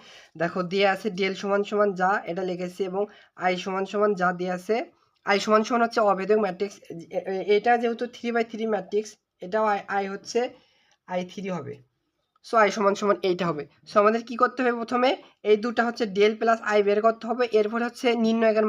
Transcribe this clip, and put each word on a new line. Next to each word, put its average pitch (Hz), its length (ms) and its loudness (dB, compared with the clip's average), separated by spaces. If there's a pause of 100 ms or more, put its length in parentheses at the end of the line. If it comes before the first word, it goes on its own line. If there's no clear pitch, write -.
(360)
দেখো, 170 260 -4
দিয়ে 196 320 0
আছে 190 160 -6
ডেল 190 320 -4
সমান 202 220 0
সমান 208 240 0 (120)
যা, 185 100 2 (200)
এটা 180 200 -6
লিখেছি, 180 340 -8
এবং 185 180 -4 (340)
আই 180 180 -2 (100)
সমান 190 280 -4
সমান 208 180 2 (100)
যা 180 120 2
দিয়ে 180 260 -6
আছে, 214 180 -4 (540)
আই 202 140 4
সমান 214 220 4
সমান 240 200 0
হচ্ছে 233 140 6 (120)
অভেদক 190 340 4
ম্যাট্রিক্স, 190 300 -4 (420)
এ-, 175 140 -6
এ-, 185 140 -4 (100)
এটা 220 160 4 (100)
যেহেতু 233 220 -2 (100)
থ্রি - 200 -8
by 233 160 2
থ্রি 220 140 -8 (100)
ম্যাট্রিক্স, 202 360 -4 (340)
এটাও 214 280 -2
আই, 202 60 -2 (180)
আই 196 160 -2
হচ্ছে 196 280 -4 (720)
আই 185 80 -4 (100)
থ্রি 196 260 -12
হবে। 120 180 -10 (760)
So - 140 -4
আই 196 140 4
সমান 202 240 2
সমান 202 160 2 (120)
এইটা 180 220 -2
হবে। 147 140 -6 (260)
So - 120 -4
আমাদের 220 260 2
কি 254 140 -10
করতে 254 180 0
হবে? 247 200 0
প্রথমে 247 300 0 (400)
এই 214 140 6
দুটা 240 240 -2
হচ্ছে 233 160 -4 (140)
ডেল 208 220 4
প্লাস 226 180 2 (140)
আই 208 140 4
বের 202 200 2
করতে 220 240 0
হবে, 240 140 0 (140)
এরপর 214 280 0
হচ্ছে 240 220 -4 (160)
নির্ণায়কের 220 440 2